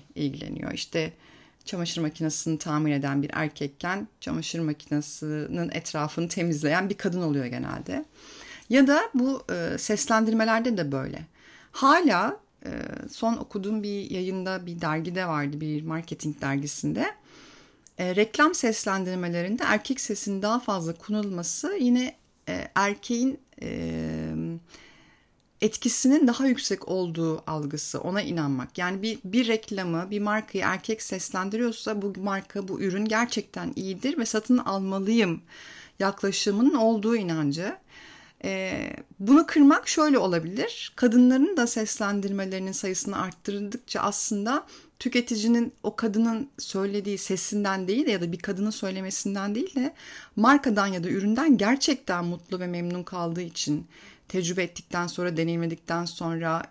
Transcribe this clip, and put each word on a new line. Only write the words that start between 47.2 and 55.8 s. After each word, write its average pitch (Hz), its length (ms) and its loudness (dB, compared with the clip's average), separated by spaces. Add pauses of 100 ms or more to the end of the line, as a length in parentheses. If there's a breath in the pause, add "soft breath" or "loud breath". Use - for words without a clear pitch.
değil 254 180 2
ya 202 140 2
da 170 120 -2
bir 175 60 -6
kadının 202 320 -2
söylemesinden 196 840 -4
değil 285 200 -4
de 262 200 0 (420 loud breath)
markadan 226 500 6
ya 180 180 -2
da 180 40 -2
üründen 220 500 4
gerçekten 208 640 2
mutlu 175 360 -6
ve 180 60 -4
memnun 175 360 -4
kaldığı 170 400 -4
için 165 440 -4 (420 loud breath)
tecrübe 180 340 -2
ettikten 175 440 -4
sonra, 175 300 -2
deneyimledikten 170 680 -2